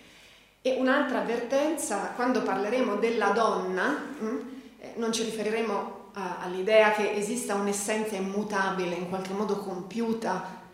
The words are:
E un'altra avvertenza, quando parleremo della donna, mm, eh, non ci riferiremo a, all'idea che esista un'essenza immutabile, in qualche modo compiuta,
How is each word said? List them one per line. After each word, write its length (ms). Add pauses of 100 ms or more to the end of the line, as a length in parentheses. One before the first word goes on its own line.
(600)
E 180
un'altra 420
avvertenza, 960
quando 260
parleremo 540
della 340
donna, 880
mm, 180 (400)
eh, 180
non 160
ci 100
riferiremo 800 (120)
a, 260
all'idea 520
che 200
esista 420
un'essenza 600
immutabile, 800
in 140
qualche 240
modo 260
compiuta, 1040 (120)